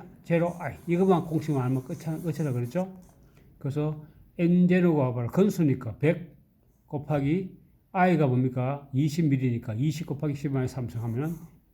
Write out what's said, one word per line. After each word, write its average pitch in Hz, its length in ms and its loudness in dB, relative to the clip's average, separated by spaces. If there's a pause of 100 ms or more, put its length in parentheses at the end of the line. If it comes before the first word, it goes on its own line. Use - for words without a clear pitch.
(240)
제로 170 360 0
I. 147 180 -8 (100)
이것만 175 380 4
공식만 147 380 0
알면 127 200 0
끝이라, 160 360 -6
끝이라 160 340 -2
그랬죠? 170 400 -4 (640)
그래서 147 420 -4 (380)
N 175 300 4
제로가 165 460 4
바로 120 140 -2
건수니까 151 680 0
백 165 380 -2 (500)
곱하기 151 640 -2 (420)
I가 180 360 4
뭡니까? 127 680 0
이십 156 320 0
밀리니까 123 480 0
이십 147 320 -2
곱하기 143 300 -4
십 143 160 -6
마이너스 131 240 -2
삼승 117 280 -8
하면은 131 300 -4 (400)